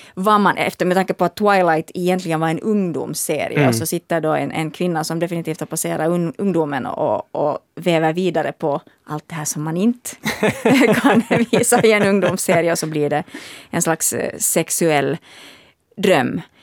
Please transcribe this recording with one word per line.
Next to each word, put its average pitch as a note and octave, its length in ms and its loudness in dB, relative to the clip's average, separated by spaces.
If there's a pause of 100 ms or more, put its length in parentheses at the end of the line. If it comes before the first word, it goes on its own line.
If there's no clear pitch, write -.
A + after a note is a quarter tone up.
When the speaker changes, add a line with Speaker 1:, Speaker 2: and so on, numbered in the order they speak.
(140)
Speaker 1:
vad G3+ 260 2
man, F#3+ 160 4
efter, D#3+ 300 -2
med F3+ 100 2
tanke F#3+ 180 0
på - 100 0
att E3+ 120 -2
Twilight F3+ 580 2
egentligen F3+ 460 0
var D#3+ 80 0
en D#3+ 120 -2
ungdomsserie, D#3 1000 -2
Speaker 2:
Mm. C#3 100 4
Speaker 1:
och A#2 60 2
så A#2 120 -2
sitter E3+ 340 -4
då D#3 120 0
en, C#3 200 -2
en D#3+ 180 -4
kvinna E3 340 -2
som E3 140 -4
definitivt E3 420 -4
har D3+ 60 -6
passerat E3 440 -4
un-, F3 280 -2
ungdomen D#3+ 480 -2
och, - 480 -2
och D3 240 -2 (160)
väver E3 380 0
vidare E3 400 -2
på D#3 280 -4 (260)
allt D3+ 220 -8
det E3+ 60 -12
här D#3 100 -8
som D3 180 -6
man D#3+ 140 -4
inte A#3 340 -2 (840)
<laughs> - 80 -
kan A#3 200 4 (280)
visa A3 320 4
i A3 100 6
en G#3 100 4
ungdomsserie, F#3 680 2
och D#3+ 60 -2
så - 80 -4
blir D3+ 240 -2
det D3 140 -2 (460)
en F3 120 -2
slags, E3 300 0
eh, - 260 -6
sexuell D3+ 800 0 (800)
dröm. E3+ 440 2 (220)